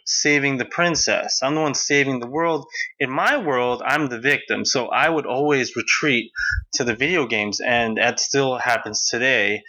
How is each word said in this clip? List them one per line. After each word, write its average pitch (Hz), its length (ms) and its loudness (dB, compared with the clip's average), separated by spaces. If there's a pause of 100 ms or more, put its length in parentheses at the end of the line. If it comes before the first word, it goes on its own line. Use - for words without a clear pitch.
saving 139 540 2
the 120 60 -4
princess. 151 760 0
I'm 135 120 0
the 156 60 0
one 147 140 0
saving 135 440 0
the 120 80 -6
world. 156 400 -2 (320)
In 139 120 0
my 190 260 2
world, 123 500 0
I'm 143 220 2
the 120 100 -6
victim. 113 460 0
So 120 240 0
I 131 200 2
would 160 180 0
always 135 500 0
retreat 120 560 0 (420)
to 131 100 -2
the 117 120 0
video 147 300 0
games, 104 340 -2
and 117 380 0
that 117 200 2
still 135 400 0
happens 117 500 -2
today. 113 600 0